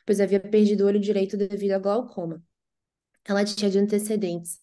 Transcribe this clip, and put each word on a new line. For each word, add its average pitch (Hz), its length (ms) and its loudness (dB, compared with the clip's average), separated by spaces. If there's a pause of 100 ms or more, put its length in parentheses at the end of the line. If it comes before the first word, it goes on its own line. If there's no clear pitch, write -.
pois 202 140 2
havia 196 180 2
perdido 208 460 4
o - 20 4
olho 202 140 2
direito 196 360 -2
devido 202 360 -2
a 196 80 0
glaucoma. 190 600 -4 (880)
Ela 202 180 0
tinha 208 240 -2
de 196 120 2
antecedentes 202 840 -2